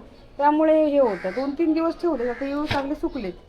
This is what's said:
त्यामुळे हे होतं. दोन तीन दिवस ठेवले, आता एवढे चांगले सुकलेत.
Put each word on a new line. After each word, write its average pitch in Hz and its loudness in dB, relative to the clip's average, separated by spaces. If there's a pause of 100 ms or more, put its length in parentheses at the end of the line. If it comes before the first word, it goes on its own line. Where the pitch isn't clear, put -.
(380)
त्यामुळे 311 4
हे 285 2
होतं. 190 2
दोन 262 -4
तीन 320 0
दिवस 330 -2
ठेवले, 247 -2
आता 240 -6
एवढे 294 -4
चांगले 277 -2
सुकलेत. 269 -6 (160)